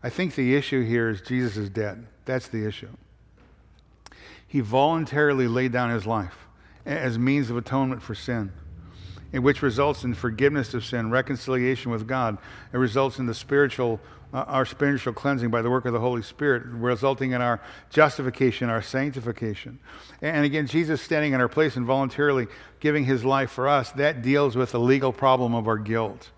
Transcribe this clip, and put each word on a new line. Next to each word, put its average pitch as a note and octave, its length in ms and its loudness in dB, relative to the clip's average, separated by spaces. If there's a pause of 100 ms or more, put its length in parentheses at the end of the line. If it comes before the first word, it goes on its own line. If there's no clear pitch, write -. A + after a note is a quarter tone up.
I B2 80 -4
think F3+ 240 -2
the B2+ 200 2
issue C#3 280 0
here A#2 260 2
is G2+ 120 -6
Jesus B2 360 -2
is G2+ 140 -4
dead. G#2 340 -6 (200)
That's C3 220 -4
the G#2+ 200 -4
issue. G#2 220 -10 (1600)
He C#3 140 2
voluntarily C#3 840 2
laid B2 260 0
down B2 160 0
his A2 160 -2
life G#2+ 420 -4 (380)
a-, - 40 -10
as B2+ 300 -2
means C3 300 2
of A#2+ 80 -2
atonement C3 440 -2
for G#2+ 140 -8
sin, A2 380 -4 (800)
in C3 100 -2
which C3+ 180 4
results C#3 440 0
in A#2+ 80 -2
forgiveness B2 600 0
of A#2 120 -4
sin, A2+ 260 -4
reconciliation B2+ 800 0
with A2 160 -4
God. A#2+ 300 -2 (340)
It B2+ 60 -4
results B2+ 420 2
in C3 60 -2
the A2+ 80 -2
spiritual, B2+ 640 2 (340)
uh, C3 140 -4
our C3+ 180 0
spiritual C#3 460 0
cleansing B2 380 -2
by A#2 120 2
the A#2 80 0
work B2+ 160 0
of B2 60 -2
the A#2 80 0
Holy A#2+ 220 0
Spirit, C3 460 0
resulting B2 640 0
in B2 100 0
our A#2+ 180 0 (300)
justification, C3 800 2
our A2+ 140 0
sanctification. B2 960 -6 (420)
A-, D3+ 60 -4
and D3+ 180 2
again, D3 220 0
Jesus D#3+ 340 0
standing D3+ 320 0
in B2+ 80 4
our A#2+ 80 4
place D#3 260 2
and B2 100 -2
voluntarily C3+ 640 2 (320)
giving D3+ 240 2
his B2+ 220 0
life C3+ 260 2
for B2+ 160 -2
us, C#3+ 260 2
that C#3 280 0
deals C3+ 340 2
with B2+ 160 0
the A#2+ 80 0
legal C3 320 4
problem B2+ 420 4
of A2+ 140 0
our A2 120 2
guilt. A2 580 -4